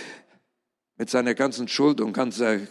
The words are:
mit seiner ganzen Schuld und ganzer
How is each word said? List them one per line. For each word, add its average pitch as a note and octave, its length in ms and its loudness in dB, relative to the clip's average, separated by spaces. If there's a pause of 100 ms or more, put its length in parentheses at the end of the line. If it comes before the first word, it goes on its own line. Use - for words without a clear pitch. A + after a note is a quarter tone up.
(1000)
mit A2 80 -4
seiner B2 260 0
ganzen B2 320 0
Schuld C#3+ 340 2
und A2 120 0
ganzer A2 480 0 (100)